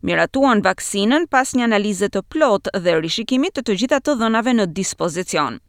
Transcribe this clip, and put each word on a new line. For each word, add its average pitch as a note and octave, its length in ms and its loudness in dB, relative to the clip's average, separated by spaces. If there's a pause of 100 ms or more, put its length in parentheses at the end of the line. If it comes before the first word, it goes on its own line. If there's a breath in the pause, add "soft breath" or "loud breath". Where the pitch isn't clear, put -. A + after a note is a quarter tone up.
miratuan G#3 560 2
vaksinën G#3+ 640 0
pas C4 240 0
një B3 140 2
analize G3+ 420 0
të F#3+ 160 -4
plotë A3+ 560 0
dhe E3+ 220 2
rishikimit B3+ 500 -2
të C4 140 -6
të G#3+ 160 2
gjitha C#4 180 2
të D4 220 0
dhënave A3+ 340 2
në G#3 160 4
dispozicion. E3 960 -4